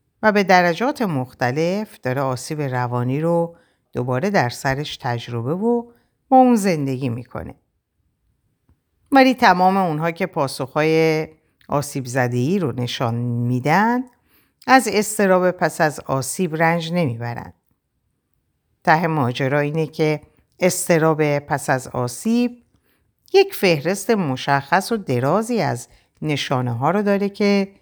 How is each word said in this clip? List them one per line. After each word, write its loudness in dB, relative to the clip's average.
و 4
به 2
درجات 2
مختلف -4
داره -4
آسیب -6
روانی -2
رو 0
دوباره -4
در 2
سرش -6
تجربه -6
و -2
با 6
اون 6
زندگی -2
می‌کنه. -10
ولی 6
تمام 4
اونها 0
که -4
پاسخهای 0
آسیب -4
زدگی 0
رو -2
نشان -4
می‌دن، 0
از 4
اضطراب 2
پس -2
از 2
آسیب -4
رنج 0
نمیبرن. -4
ته 4
ماجرا 0
اینه -2
که -2
اضطراب 2
پس -4
از -2
آسیب -4
یک 4
فهرست 0
مشخص 0
و 0
درازی 0
از -4
نشانه -2
ها 0
رو 0
داره 0
که 0